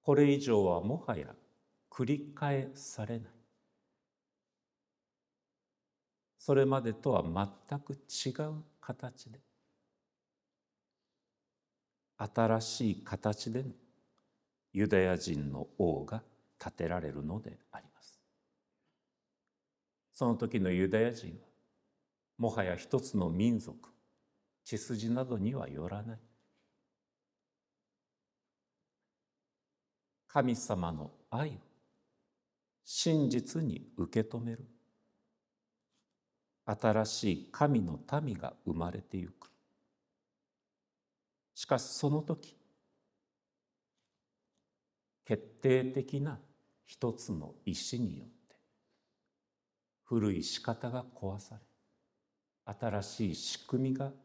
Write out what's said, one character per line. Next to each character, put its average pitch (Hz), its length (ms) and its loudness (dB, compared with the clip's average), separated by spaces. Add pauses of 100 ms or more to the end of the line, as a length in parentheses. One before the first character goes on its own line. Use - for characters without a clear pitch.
こ 143 140 4
れ 143 160 8
以 139 100 4
上 113 240 6
は 87 160 4
も 127 240 -2
は - 100 -2
や 73 120 -8 (640)
繰 131 140 -2
り 147 280 -2
返 139 400 -2
さ - 320 -8
れ 117 140 -6
な 107 60 -10
い。 - 60 -20 (3000)
そ 143 160 4
れ 139 100 8
ま 135 160 4
で 113 120 0
と - 180 0
は 95 100 6 (480)
全 143 120 -4
く - 120 -10
違 - 380 -6 (140)
う 156 180 -8 (180)
形 120 500 -12
で、 120 80 -20 (2750)
新 113 440 2
し 113 300 0
い - 120 -4
形 104 480 -2
で 123 100 -2
の 135 80 -6 (1040)
ユ 101 140 4
ダ 101 100 6
ヤ 92 200 6
人 73 340 -2
の 67 160 -4 (100)
王 80 260 2
が 110 200 -6 (360)
立 - 180 -10
て 85 100 0
ら 87 120 0
れ 78 120 -6
る 71 120 -8
の 85 160 -4
で - 200 -14 (120)
あ - 80 -14
り - 140 -20
ま - 80 -20
す。 - 180 -20 (1900)
そ - 120 0
の 120 80 4
時 113 260 0
の 92 120 4
ユ 92 180 4
ダ 107 100 4
ヤ 117 140 4
人 113 160 -12
は、 80 60 -12 (1040)
も 117 100 2
は 104 140 0
や 90 120 0
一 - 240 -2
つ - 160 -6
の 90 140 2
民 107 300 4
族、 - 300 -12 (720)
血 - 140 -6
筋 113 320 -4
な 127 160 0
ど 123 120 -4
に 104 180 0
は - 120 -6
よ 85 220 -6
ら 104 140 -6
な 113 100 -10
い。 110 60 -14 (4000)
神 127 280 4
様 90 360 -2
の 73 200 -8 (180)
愛 143 200 -2
を 131 40 -8 (1300)
真 156 440 4
実 123 340 0
に 95 340 -4
受 - 260 0
け 110 40 -2
止 120 120 -8
め 117 140 -6
る 113 120 -12 (2000)
新 107 400 2
し 107 280 0
い - 180 -6
神 143 300 4
の 85 180 -4 (220)
民 123 160 -4
が - 160 -8 (100)
生 - 100 -2
ま 85 180 -2
れ 95 100 -8
て - 160 -10
ゆ 90 120 -6
く。 - 200 -20 (2000)
し - 100 -10
か 131 140 2
し - 40 -6
そ - 260 -2
の 151 120 2
時、 - 340 -8 (2750)
決 107 180 -2 (180)
定 127 240 6
的 131 360 -2
な 143 180 -4 (460)
一 - 280 -4
つ - 200 -10
の 76 220 -8 (100)
意 87 100 -2
志 - 240 -6
に 87 200 -2
よ - 60 -16
っ - 20 -20
て、 - 280 -20 (1500)
古 107 280 4
い - 100 0
仕 - 180 -6
方 120 300 -4
が 123 120 -6
壊 98 360 -8
さ 110 160 -16
れ、 107 60 -18 (1160)
新 104 220 0
し 98 300 -2
い 76 40 -2
仕 - 320 -8
組 131 240 2
み 131 60 0
が 139 140 -4 (140)